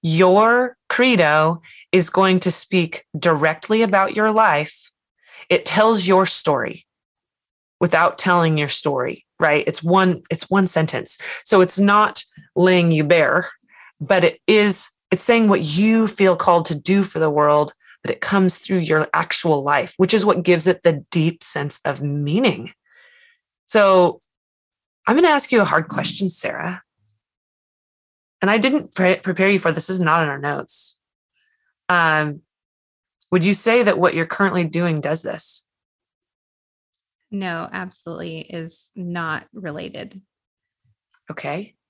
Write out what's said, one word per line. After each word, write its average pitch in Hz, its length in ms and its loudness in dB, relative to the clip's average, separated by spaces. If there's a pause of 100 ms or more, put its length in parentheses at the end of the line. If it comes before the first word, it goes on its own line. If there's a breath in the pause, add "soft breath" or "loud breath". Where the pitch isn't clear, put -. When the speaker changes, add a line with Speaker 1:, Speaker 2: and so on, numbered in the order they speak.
Speaker 1:
your 202 760 2 (120)
credo 165 720 2 (300 loud breath)
is 180 180 2
going 190 300 2
to 185 100 -2
speak - 560 -4 (120)
directly 165 680 0
about 190 320 0
your 214 160 0
life. 175 600 0 (580 loud breath)
It 180 140 2
tells 214 440 2
your 185 180 4
story - 640 -4 (920)
without 165 380 0
telling 165 400 2
your 147 120 -2
story, 135 580 -6 (120)
right? 151 280 2
It's 151 160 -8
one, 185 480 2
it's - 180 -8
one 190 160 2
sentence. - 540 -4 (240 loud breath)
So 190 180 4
it's 180 160 2
not 202 460 2 (320 soft breath)
laying 180 360 4
you 156 120 2
bare, 156 460 2 (500 soft breath)
but 175 240 0
it - 240 0
is, 208 420 2 (220)
it's 185 100 -4
saying 233 260 2
what 196 140 2
you 208 460 2
feel 190 280 2
called 170 300 2
to 160 100 -4
do 196 280 0
for 175 160 -6
the 156 100 0
world, 147 440 2 (280 soft breath)
but - 80 -8
it - 100 -6
comes 190 380 0
through 190 220 -4
your 156 340 0
actual 160 480 -2
life, 139 360 -2
which 185 140 2
is 208 140 2
what 185 160 2
gives 165 240 2
it 180 160 0
the 156 300 0
deep 165 320 0
sense 147 420 -6
of 139 160 -4
meaning. 147 720 -2 (920 soft breath)
So 190 500 4 (880)
I'm 220 100 2
gonna 349 120 4
ask 285 240 0
you 226 100 4
a 185 40 2
hard 160 220 -2
question, - 420 -6
Sarah. - 520 -8 (1600)
And 196 80 0
I 220 80 2
didn't 262 380 -2
pre-, 185 220 2
prepare 190 320 -2
you 196 100 2
for 165 120 0
this. 156 140 -6
This 190 120 -6
is 180 40 -2
not 160 220 2
in 147 60 -2
our 139 100 -8
notes. - 600 -8 (880)
Um, 156 520 0 (880)
would 180 160 0
you 202 80 2
say 226 300 2
that 202 160 0
what 175 160 2
you're 165 100 -2
currently 180 380 -2
doing 165 360 -2
does 151 220 -6
this? - 460 -12 (1600)
Speaker 2:
No, 180 420 -8
absolutely 170 720 -12
is - 540 -14
not 175 580 -8
related. 180 680 -14 (1080)
Speaker 1:
Okay. 147 460 -10 (140)